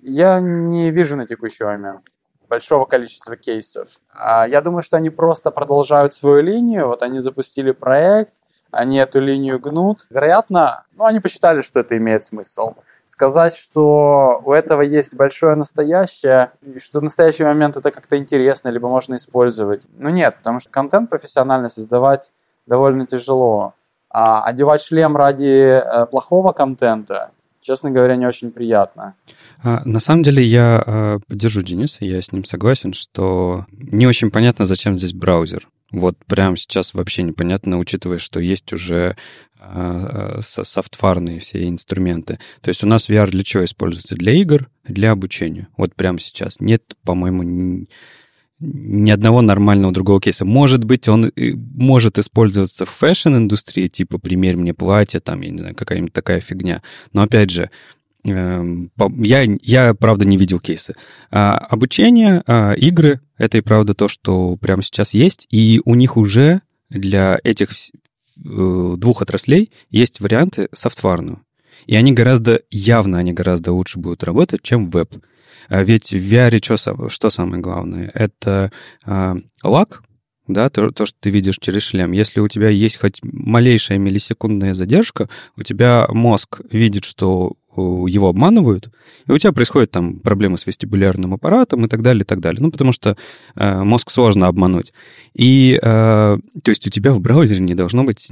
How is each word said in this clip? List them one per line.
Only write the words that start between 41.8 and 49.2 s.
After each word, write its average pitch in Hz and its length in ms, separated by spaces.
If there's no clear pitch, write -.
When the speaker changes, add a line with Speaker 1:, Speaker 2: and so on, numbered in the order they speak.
Speaker 2:
То - 80
есть 92 160
у - 20
нас 110 220
V 107 80
R 104 120
для 92 140
чего 92 220
используется? - 500
Для 92 200
игр, 151 340
для 104 260
обучения. 92 560
Вот - 200
прямо 92 240
сейчас. - 400
Нет, 110 340
по-моему, 90 380
ни, 90 460
ни 104 500
одного 113 320